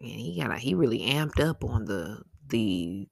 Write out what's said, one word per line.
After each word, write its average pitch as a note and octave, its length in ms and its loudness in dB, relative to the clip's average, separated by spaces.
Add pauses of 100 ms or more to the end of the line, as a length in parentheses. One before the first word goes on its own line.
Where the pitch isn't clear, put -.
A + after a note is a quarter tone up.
and B2 100 -12
he A#2+ 240 -8
kinda, C3+ 240 -2
he C3+ 160 0
really B2+ 320 4
amped C#3+ 320 2
up D#3 240 2
on A2+ 220 0
the, G2 380 -6 (260)
the, G2 640 0